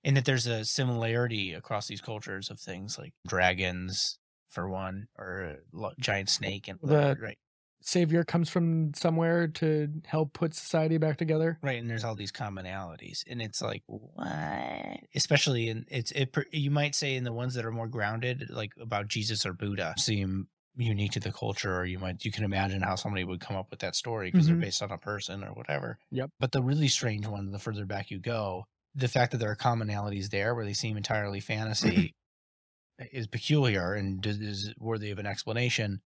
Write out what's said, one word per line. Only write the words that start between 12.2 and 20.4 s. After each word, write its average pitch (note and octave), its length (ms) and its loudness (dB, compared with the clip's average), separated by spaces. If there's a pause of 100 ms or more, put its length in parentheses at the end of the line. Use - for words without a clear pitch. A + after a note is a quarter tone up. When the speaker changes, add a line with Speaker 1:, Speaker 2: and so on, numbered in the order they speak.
Speaker 1:
commonalities. F#2+ 1000 -4
And A#2+ 120 -4
it's A2 200 -2
like, G#2+ 260 -2
"What?" - 1120 -4 (160)
Especially C#3 540 4
in, A2+ 200 -4
it's, C3 220 -4
it, C3+ 220 0
per-, D3 180 0
you C#3+ 200 0
might D3 240 2
say C3+ 200 0
in B2+ 80 -2
the A#2+ 100 -2
ones B2 220 -2
that A#2 100 -2
are A2+ 60 -2
more A2+ 160 -4
grounded, A#2+ 640 -2
like A2 300 -6
about G#2+ 280 -2
Jesus G#2+ 380 0
or F#2+ 80 -2
Buddha, G2 440 -2
seem F#2+ 500 0 (280)